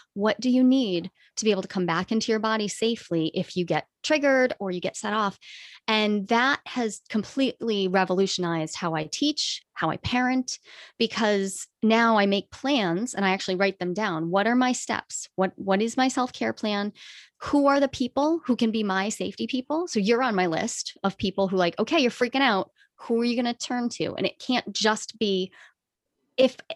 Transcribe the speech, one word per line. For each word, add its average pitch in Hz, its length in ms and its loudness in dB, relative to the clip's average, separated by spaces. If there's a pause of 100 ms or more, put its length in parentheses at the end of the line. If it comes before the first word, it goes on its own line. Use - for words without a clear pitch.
(120)
What 208 260 0
do 254 120 0
you 254 120 4
need 226 480 2 (260)
to 214 100 -4
be 214 40 4
able 190 120 0
to - 60 -12
come 185 180 -2
back 170 260 -2
into 220 180 0
your 220 80 2
body 214 300 -2
safely 180 680 -2
if - 220 -6
you 180 80 0
get 160 220 -2 (160)
triggered 269 580 2
or 196 100 -4
you 180 120 -4
get - 160 -6
set 208 160 -4
off?" 208 240 -2 (500)
And 208 400 2
that 247 380 2
has 226 420 -4
completely 220 800 -2
revolutionized 180 880 0
how 160 180 -4
I 156 160 -2
teach, - 520 -4 (100)
how 165 160 -2
I - 100 -2
parent, 254 600 -2 (400)
because 208 680 0 (160)
now 226 360 4
I 202 80 4
make 196 240 0
plans 220 640 -2
and 196 100 0
I 185 60 4
actually 190 240 -2
write 196 240 0
them 180 160 -2
down. 170 360 -2
What 196 160 2
are 240 100 2
my 254 160 4
steps? - 640 -6
What, 185 200 0
what 196 240 0
is 226 160 -2
my 262 120 4
self-care 247 440 -2
plan? 208 400 -4 (500)
Who 285 240 2
are 277 140 6
the 277 80 4
people 294 580 0
who 233 100 2
can 226 160 2
be 220 100 0
my 196 280 0
safety - 360 -6
people? 294 400 -4
So 220 140 -2
you're 233 220 2
on 240 120 0
my 185 120 2
list - 580 -4
of 196 140 -2
people 190 300 0
who, 190 100 -2
like, 170 200 2
"Okay, 233 220 2
you're 240 100 2
freaking 247 300 -2
out. 233 300 2 (300)
Who 233 200 0
are 233 40 2
you 240 120 0
gonna 240 160 0
turn 240 380 -4
to?" - 240 -4
And 185 120 -2
it - 120 -6
can't 240 340 -2
just - 460 -2
be, 190 340 -2 (840)
if, 254 180 4 (200)